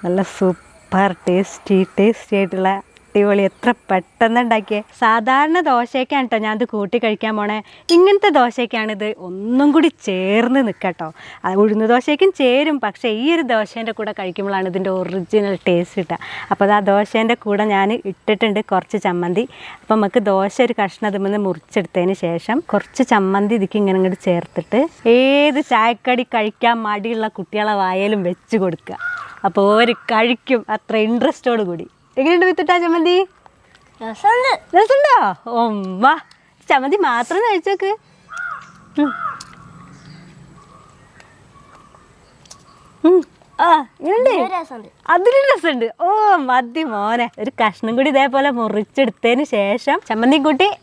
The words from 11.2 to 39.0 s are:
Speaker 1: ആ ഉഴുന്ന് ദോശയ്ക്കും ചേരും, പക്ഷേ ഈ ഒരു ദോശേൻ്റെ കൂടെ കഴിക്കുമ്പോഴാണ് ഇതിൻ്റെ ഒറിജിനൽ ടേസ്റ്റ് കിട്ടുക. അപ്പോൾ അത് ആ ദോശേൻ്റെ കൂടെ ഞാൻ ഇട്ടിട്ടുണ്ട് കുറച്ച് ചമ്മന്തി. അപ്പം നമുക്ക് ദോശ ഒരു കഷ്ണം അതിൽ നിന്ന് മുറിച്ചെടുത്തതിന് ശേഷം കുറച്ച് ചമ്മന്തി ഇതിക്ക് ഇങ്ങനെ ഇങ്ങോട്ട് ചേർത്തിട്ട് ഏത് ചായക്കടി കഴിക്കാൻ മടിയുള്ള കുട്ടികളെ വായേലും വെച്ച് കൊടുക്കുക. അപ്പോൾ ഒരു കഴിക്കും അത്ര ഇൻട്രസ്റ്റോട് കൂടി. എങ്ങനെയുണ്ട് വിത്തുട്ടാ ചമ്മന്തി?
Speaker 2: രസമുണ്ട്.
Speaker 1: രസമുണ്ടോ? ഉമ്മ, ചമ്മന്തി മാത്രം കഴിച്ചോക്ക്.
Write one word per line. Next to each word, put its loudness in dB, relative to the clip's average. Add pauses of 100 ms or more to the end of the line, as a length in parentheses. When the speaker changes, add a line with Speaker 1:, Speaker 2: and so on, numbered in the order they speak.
Speaker 1:
ആ -2 (120)
ഉഴുന്ന് 2
ദോശയ്ക്കും 2
ചേരും, 2
പക്ഷേ -4 (100)
ഈ -2 (100)
ഒരു -2
ദോശേൻ്റെ -4
കൂടെ -6
കഴിക്കുമ്പോഴാണ് -4
ഇതിൻ്റെ -2
ഒറിജിനൽ -2 (120)
ടേസ്റ്റ് 0
കിട്ടുക. -6 (320)
അപ്പോൾ 0
അത് 4
ആ -2 (100)
ദോശേൻ്റെ 0
കൂടെ 0 (120)
ഞാൻ 2 (220)
ഇട്ടിട്ടുണ്ട് -2 (120)
കുറച്ച് -2
ചമ്മന്തി. -2 (380)
അപ്പം 0
നമുക്ക് 0 (100)
ദോശ 0 (120)
ഒരു -4
കഷ്ണം -4
അതിൽ -4
നിന്ന് -2
മുറിച്ചെടുത്തതിന് -2
ശേഷം -4 (140)
കുറച്ച് -2
ചമ്മന്തി 0
ഇതിക്ക് -2
ഇങ്ങനെ 2
ഇങ്ങോട്ട് -2
ചേർത്തിട്ട് -2 (380)
ഏത് 2 (120)
ചായക്കടി 0 (120)
കഴിക്കാൻ 0 (120)
മടിയുള്ള -4 (100)
കുട്ടികളെ -4 (100)
വായേലും -2
വെച്ച് -6
കൊടുക്കുക. -6 (500)
അപ്പോൾ 2 (140)
ഒരു 0 (160)
കഴിക്കും -2 (140)
അത്ര -8 (100)
ഇൻട്രസ്റ്റോട് -2
കൂടി. -8 (320)
എങ്ങനെയുണ്ട് 2
വിത്തുട്ടാ 0
ചമ്മന്തി? 2 (880)
Speaker 2:
രസമുണ്ട്. 0 (240)
Speaker 1:
രസമുണ്ടോ? 4 (460)
ഉമ്മ, 0 (580)
ചമ്മന്തി 0
മാത്രം -2
കഴിച്ചോക്ക്. -2 (1120)